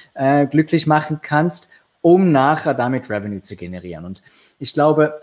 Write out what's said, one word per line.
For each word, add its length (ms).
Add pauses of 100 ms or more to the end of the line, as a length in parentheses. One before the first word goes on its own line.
(140)
äh, 340
glücklich 400
machen 340
kannst, 460 (340)
um 300
nachher 420
damit 360
Revenue 320
zu 160
generieren.“ 480
Und 180 (360)
ich 140
glaube, 500